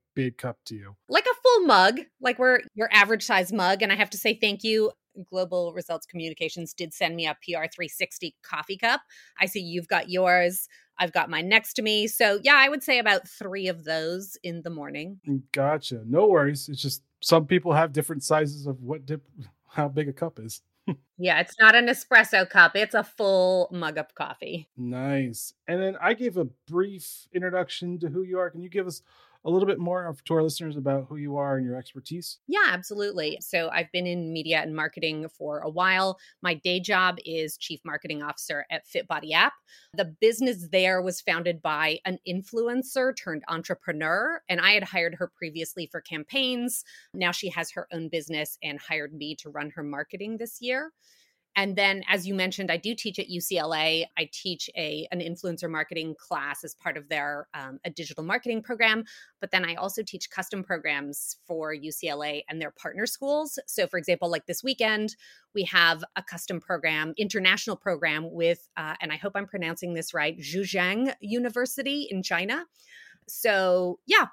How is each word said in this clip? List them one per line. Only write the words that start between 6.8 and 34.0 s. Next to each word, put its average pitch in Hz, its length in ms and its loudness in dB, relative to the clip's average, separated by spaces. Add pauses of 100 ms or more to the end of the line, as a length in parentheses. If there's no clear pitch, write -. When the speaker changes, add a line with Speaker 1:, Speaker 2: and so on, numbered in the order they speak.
Speaker 2:
send 170 220 -2
me 165 100 -4
a 151 140 -4
P 170 160 -6
R 160 100 -4
three 160 220 -10
sixty - 560 -8
coffee 170 320 -8
cup. 240 240 0 (400)
I 196 60 4
see 196 120 -6
you've 170 300 -6
got - 200 0
yours. 180 600 4 (280)
I've 175 160 0
got 170 160 2
mine 160 200 -2
next 220 260 4
to 240 80 0
me. 214 240 2
So, 208 380 4
yeah, 285 100 10
I 269 140 10
would 294 160 -2
say 254 160 4
about 208 260 4
three 190 400 -6
of 170 160 -2
those 160 600 -4
in 170 180 -6
the 170 80 -8
morning. 151 480 -8 (100)
Speaker 1:
Mm, 135 220 0
gotcha. 139 560 -2
No 170 220 6
worries. 147 400 4
It's 139 120 -8
just 135 220 -4 (180)
some 165 260 6
people 175 260 4
have 156 200 4
different 147 300 -2
sizes 147 460 0
of 127 120 -6
what 135 260 -8
dip, 147 160 -6 (480)
how 147 180 0
big 143 200 -2
a 139 40 -4
cup 165 260 -6
is. 110 240 -12 (240)
<laughs> 180 80 -2 (260)
Speaker 2:
Yeah, 170 200 4
it's - 180 -4
not 220 160 12
an 240 120 8
espresso 220 640 4
cup. 175 280 8
It's 214 180 2
a 240 80 4
full 185 680 4
mug 156 260 -4
of - 160 -6
coffee. 151 640 -8
Speaker 1:
Nice. 127 760 -4 (140)
And 180 160 0
then 190 180 -2
I 196 140 4
gave 233 220 -2
a 160 100 2 (220)
brief 185 640 -4
introduction 180 640 -4
to 165 100 -4
who 180 140 -2
you 185 160 -4
are. 175 120 0
Can 170 120 -14
you 185 60 -12
give 185 180 -2
us 175 160 -10 (420)
a 160 60 -2
little 185 160 4
bit 196 140 0
more 175 260 -2
of, 156 180 -10
to 165 100 0
our 160 80 6
listeners 156 340 -2
about 139 320 0
who 151 80 -12
you 143 200 -6
are 139 200 0
and 131 100 0
your 123 100 -4
expertise? 135 720 -12
Speaker 2:
Yeah, 381 220 2
absolutely. 185 720 -4
So 170 320 -2
I've 165 180 -2
been 180 160 -2